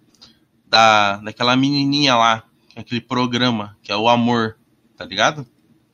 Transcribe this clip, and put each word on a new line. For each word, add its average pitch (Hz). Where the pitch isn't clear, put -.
Da... 107
daquela 120
menininha 139
lá, 113
aquele 117
programa, 120
que -
é 101
o 110
Amor, 117
tá -
ligado? 127